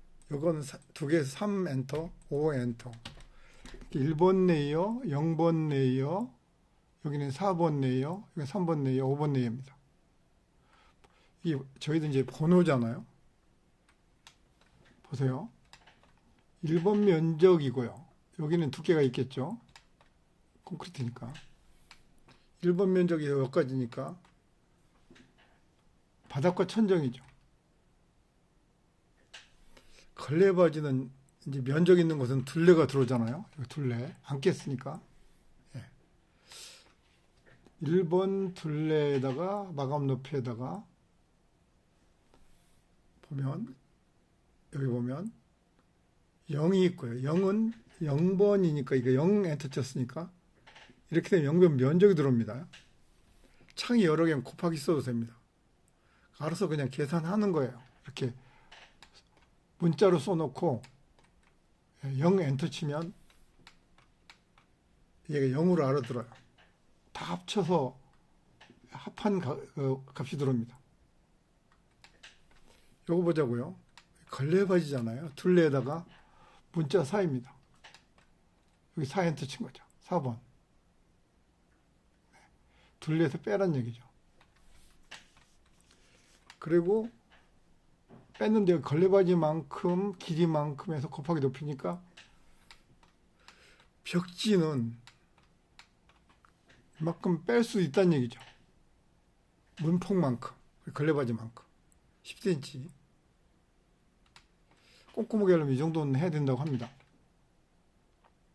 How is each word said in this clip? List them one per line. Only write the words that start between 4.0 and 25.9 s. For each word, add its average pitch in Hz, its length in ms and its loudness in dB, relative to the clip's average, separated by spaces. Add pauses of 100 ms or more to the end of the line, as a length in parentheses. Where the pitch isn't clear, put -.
번 185 320 4
레이어, 165 600 0
영 156 300 -2
번 160 320 2
레이어, 139 600 0 (760)
여기는 143 240 -4
사 190 240 -2
번 160 260 2
레이어, 135 420 -2 (100)
여기는 151 120 -8
삼 180 220 -4
번 156 180 0
레이어, 131 220 0
오 139 100 0
번 147 160 0
레이어입니다. 127 420 -4 (1700)
이게 160 160 -2 (220)
저희도 156 280 0
이제 135 180 0
번호잖아요. 156 800 2 (2000)
보세요. 135 460 -4 (1120)
일 165 220 0
번 208 240 2
면적이고요. 156 1000 2 (340)
여기는 160 300 0
두께가 160 300 0
있겠죠. 135 580 -2 (1040)
콘크리트니까. 135 680 -10 (1300)
일 175 160 2
번 190 160 2
면적이 170 340 2
여기까지니까 135 920 -2 (2000)